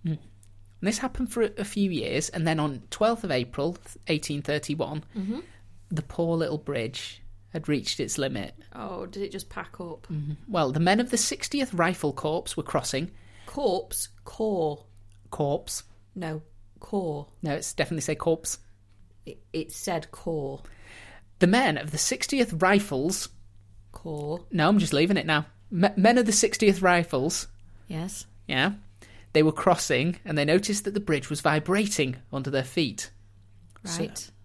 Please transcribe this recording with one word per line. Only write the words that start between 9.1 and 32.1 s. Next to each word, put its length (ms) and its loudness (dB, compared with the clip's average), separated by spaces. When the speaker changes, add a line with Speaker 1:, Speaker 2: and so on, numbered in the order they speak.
Speaker 2:
it 80 -6
just 180 -12
pack 300 -12
up? 320 -12
Speaker 1:
Mm-hmm. 220 -4
Well, 240 2
the 80 0
men 200 4
of 120 0
the 60 0
sixtieth 560 -2
Rifle 400 0
Corps 440 -4
were 60 -4
crossing. 480 -2
Speaker 2:
Corpse? 640 -2
Corps. 580 -2
Speaker 1:
Corpse. 540 -2
Speaker 2:
No, 260 -6
corps. 480 -6
Speaker 1:
No, 120 -2
it's 200 -6
definitely 280 -2
say 140 -2
corpse. 420 0
Speaker 2:
It, 140 -16
it 180 -6
said 400 -6
corps. 500 -6
Speaker 1:
The 80 8
men 300 4
of 140 -6
the 60 -4
sixtieth 640 0
Rifles. 680 2
Speaker 2:
Corps. 600 -8
Speaker 1:
No, 160 4
I'm 120 6
just 140 2
leaving 240 4
it 80 0
now. 200 2
Me-, 240 4
men 220 8
of 80 4
the 60 2
sixtieth 500 4
Rifles. 680 2
Speaker 2:
Yes. 380 -8
Speaker 1:
Yeah. 260 2
They 100 6
were 80 6
crossing, 760 2
and 120 -2
they 80 2
noticed 380 2
that 100 -4
the 60 -2
bridge 300 0
was 120 -4
vibrating 760 2